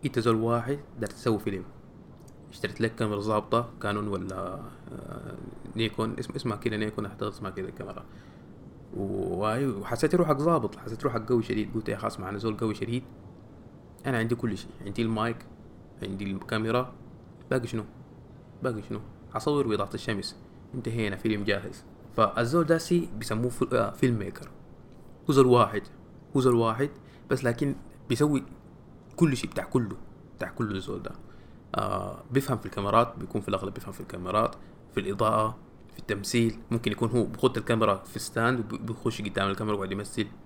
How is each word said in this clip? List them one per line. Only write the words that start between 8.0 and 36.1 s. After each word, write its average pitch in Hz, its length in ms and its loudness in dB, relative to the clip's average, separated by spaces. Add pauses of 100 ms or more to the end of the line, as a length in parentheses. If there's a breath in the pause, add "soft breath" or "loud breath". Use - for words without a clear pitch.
واي-، 98 680 0
وحسيت 117 480 0
روحك 156 220 4
ظابط، 147 380 2
حسيت - 280 -10
روحك 117 260 -2
قوي 117 140 4
شديد. 107 300 -2
قلت: 110 160 -2
"يا 107 80 -2
خلاص، 110 220 -4
معنا 98 180 -4
زول 107 200 -2
قوي 107 180 0
شديد. 120 280 -4 (1000)
أنا 117 120 2
عندي 113 180 2
كل 113 220 -2
شيء، - 140 -12 (140)
عندي 101 160 -4
المايك، 113 360 0 (640)
عندي 98 280 -4
الكاميرا، 110 640 0 (580)
باقي 127 160 0
شنو؟ 110 160 -4 (800)
باقي 113 180 -2
شنو؟ 107 180 -6 (360)
أصور 143 320 2
بإضاءة 104 280 0
الشمس، 101 400 -4 (400)
انتهينا، 113 400 -2
فيلم 104 280 0
جاهز." 101 400 -2 (340)
فالزول 117 460 6
ده 165 140 6
سي 170 400 2
بيسموه 110 320 0
فل-، 123 260 0
آه، 110 160 4
فيلم 120 280 4
maker. 90 300 -8 (800)
هو 147 40 6
زول 135 120 10
واحد، 113 360 6 (540)
هو 135 60 6
زول 123 140 8
واحد، 117 340 4 (400 loud breath)
بس 131 140 2
لكن 135 320 2 (340)
بيسوي 143 340 4 (720)
كل 143 220 6
شيء، - 120 -4
بتاع - 140 -4
كله، 113 340 0 (400)
بتاع - 120 -6
كله 104 260 -2
الزول 101 260 -6
ده. - 100 -8 (640 loud breath)
آه، 98 560 -2
بيفهم 131 260 2
في - 80 -6
الكاميرات، 104 520 4
بيكون - 240 -4
في - 80 -8
الأغلب 98 240 0
بيفهم - 180 -10
في - 100 -12
الكاميرات، 95 540 0 (380 loud breath)
في - 60 2
الإضاءة، 110 580 2 (360)
في - 60 -14
التمثيل. 110 600 2 (120)